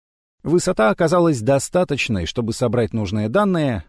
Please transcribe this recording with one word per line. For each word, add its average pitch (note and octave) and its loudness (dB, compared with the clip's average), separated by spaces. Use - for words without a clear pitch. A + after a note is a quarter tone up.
Высота F3+ 2
оказалась E3+ 2
достаточной, B2+ 0
чтобы A2+ -4
собрать A2+ -2
нужные G#2+ -2
данные, D#3 0